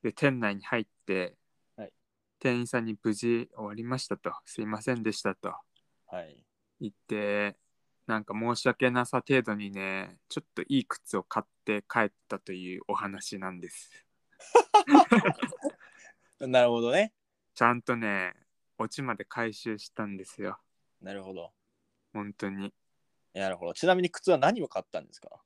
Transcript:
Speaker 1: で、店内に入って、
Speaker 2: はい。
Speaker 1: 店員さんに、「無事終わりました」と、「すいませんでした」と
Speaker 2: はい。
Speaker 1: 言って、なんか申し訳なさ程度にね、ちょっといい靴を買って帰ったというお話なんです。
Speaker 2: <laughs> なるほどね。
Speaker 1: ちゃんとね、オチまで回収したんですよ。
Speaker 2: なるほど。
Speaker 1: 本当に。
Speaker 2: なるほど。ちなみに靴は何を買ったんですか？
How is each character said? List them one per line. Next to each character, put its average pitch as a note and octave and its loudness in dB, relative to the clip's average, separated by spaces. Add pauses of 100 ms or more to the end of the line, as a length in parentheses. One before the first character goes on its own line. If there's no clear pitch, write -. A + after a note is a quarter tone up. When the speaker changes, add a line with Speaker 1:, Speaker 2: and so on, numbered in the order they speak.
Speaker 1:
で、 A2+ -2
店 C3+ 2
内 G2+ 0
に F#2+ -14
入 A#2 -2
っ G#2 -6 (180)
て、 F#2 -2 (400)
Speaker 2:
は G#2+ -12
い。 - -20 (460)
Speaker 1:
店 B2 0
員 A#2+ -4
さ B2+ -2
ん A2+ -4
に、 A2 -4
「無 A2+ 0
事 A#2 0
終 A2 -12
わ G#2 -10
り A2+ -10
ま B2+ -4
し - -8
た」 - -2
と、 - -6 (120)
「す - -10
い G#2+ -4
ま G#2+ -6
せ B2+ 0
ん A#2 -4
で G#2+ 0
し - -8
た」 G2 -2
と F2+ -8 (520)
Speaker 2:
は F2+ -10
い。 C#2+ -20 (380)
Speaker 1:
言 G#2 -6
っ - -20 (140)
て、 G#2 -2 (500)
な A2+ 0
ん G#2 -10
か - -10
申 A#2 -2
し - -4
訳 B2 4
な B2 2
さ B2 -2
程 C3 4
度 A2 -2
に G#2 -6
ね、 F#2+ -6
ち - -6
ょ - -10
っ - -20
と F2+ -6
い C#3 2
い - -4
靴 - -8
を F2+ -2
買 - -4
っ - -20 (140)
て G#2 -2
帰 A#2+ 0
っ G#2+ 2 (160)
た G2 -8
と - -14
い F2+ -8
う - -12
お G#2 -2
話 G2 -6
な F#2+ -6
ん F2+ -12
で E2+ -12
す。 - -20 (680)
Speaker 2:
<laughs> - 4 (640)
な B2+ 6
る A#2+ 8
ほ A#2 2
ど A#2 2
ね。 G3+ 2 (420)
Speaker 1:
ち - 0
ゃ A#2+ 8
ん A#2+ -2
と B2 0
ね、 G2+ -2 (440)
オ A2 -4
チ - -10
ま B2 -2
で G2+ -10
回 A2+ -4
収 A2 -6
し - -16
た A2 -6
ん G2+ -8
で F#2+ -12
す - -16
よ。 F#2+ -8 (420)
Speaker 2:
な F#2+ -12
る G2 -10
ほ F#2+ -14
ど。 E2+ -14 (600)
Speaker 1:
本 G2+ -10
当 G2+ -8
に。 G2 -8 (600)
Speaker 2:
な F#2+ -4
る F2+ -6
ほ F2 -8
ど。 F2 -6
ち - -4
な F#3 6
み F#3 0
に F3+ 2
靴 - 0
は E3 6
何 F3 4
を C#3+ -4
買 - -6
っ - -14
た - -8
ん - -20
で - -20
す - -20
か？ - -20